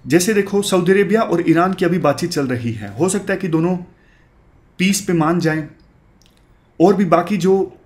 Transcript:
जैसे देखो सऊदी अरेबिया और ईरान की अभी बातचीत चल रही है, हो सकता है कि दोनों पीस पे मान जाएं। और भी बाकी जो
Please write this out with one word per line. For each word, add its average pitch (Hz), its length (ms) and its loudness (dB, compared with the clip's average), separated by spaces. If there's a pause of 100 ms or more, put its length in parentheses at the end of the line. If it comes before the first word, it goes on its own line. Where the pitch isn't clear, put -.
जैसे 175 280 2
देखो 202 280 0
सऊदी 185 300 2
अरेबिया 202 320 4
और 175 260 0
ईरान 175 240 2
की 180 120 -2
अभी 170 140 2
बातचीत 147 320 0
चल 143 160 -2
रही 117 240 -4
है, 104 220 -10
हो 156 160 0
सकता 196 240 -2
है 190 60 -4
कि 190 80 -6
दोनों 165 280 0 (1040)
पीस 196 220 0
पे 185 140 -2
मान 165 240 2
जाएं। 156 280 -2 (1120)
और 190 160 2
भी 196 120 -2
बाकी 196 300 -2
जो 190 480 -2